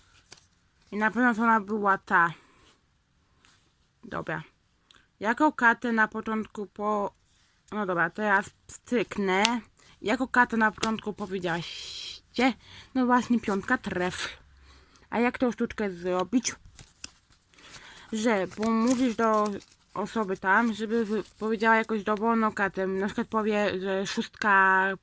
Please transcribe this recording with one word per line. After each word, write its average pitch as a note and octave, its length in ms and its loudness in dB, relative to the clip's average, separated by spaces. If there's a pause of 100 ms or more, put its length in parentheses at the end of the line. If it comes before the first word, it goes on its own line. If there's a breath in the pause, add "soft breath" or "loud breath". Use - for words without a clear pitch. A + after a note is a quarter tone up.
(920)
I G3+ 60 -8
na G#3+ 140 0
pewno A#3+ 240 2
to G#3+ 80 -2
ona A3+ 180 4
była G3+ 380 0
ta. E3+ 340 2 (1700 soft breath)
Dobra. E3 380 -8 (800 soft breath)
Jaką A#3+ 320 2
kartę A#3 400 2
na A3 160 2
początku A3 580 -8
po-, G#3 480 -4 (580 soft breath)
no G#3 140 -4
dobra, E3+ 240 0
teraz G#3 400 0 (160)
stryknę. G3 760 -2 (600 soft breath)
Jaką A#3+ 260 0
kartę A#3+ 280 2
na A3 140 4
początku A3 420 -4
powiedziałaście? F#3 1400 -4 (420 loud breath)
No B3+ 120 2
właśnie, A#3+ 340 4
piątka, G#3 380 -2
tref. F3+ 500 -4 (800 soft breath)
A G#3+ 100 0
jak A#3+ 180 0
tą B3 140 0
sztuczkę A3 380 -4
zrobić? F#3 640 -2 (1600 loud breath)
Że, G#3+ 340 0 (100)
bo A3 140 0
mówisz A#3 460 2
do G#3+ 320 2 (460)
osoby G3+ 420 -4
tam, G#3+ 380 2
żeby A3 300 -2
wy-, G#3 180 -2 (160)
powiedziała A3 380 2
jakąś A3 280 -2
dowolną A3 480 0
kartę. F#3+ 340 -2
Na F#3+ 200 -2
przykład A3+ 220 -6
powie, G#3 520 0
że F#3+ 260 -4
szóstka, F#3+ 800 2 (140)